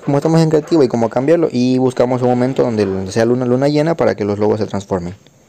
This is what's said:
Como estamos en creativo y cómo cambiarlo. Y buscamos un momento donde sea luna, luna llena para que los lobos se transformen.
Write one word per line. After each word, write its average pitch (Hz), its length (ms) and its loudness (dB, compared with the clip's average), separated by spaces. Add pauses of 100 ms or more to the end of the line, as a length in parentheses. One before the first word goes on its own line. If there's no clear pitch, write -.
Como 143 140 0
estamos 160 240 2
en 160 80 2
creativo 156 340 2
y 123 60 2
cómo 117 200 0
cambiarlo. 156 400 0
Y 127 280 0
buscamos 123 440 0
un 127 60 2
momento 127 360 0
donde 98 460 -2
sea 113 140 0
luna, 123 220 0
luna 127 240 0
llena 151 260 0
para 107 200 0
que 104 100 -4
los 101 140 -2
lobos 107 200 0
se 104 60 -4
transformen. 95 500 -6 (340)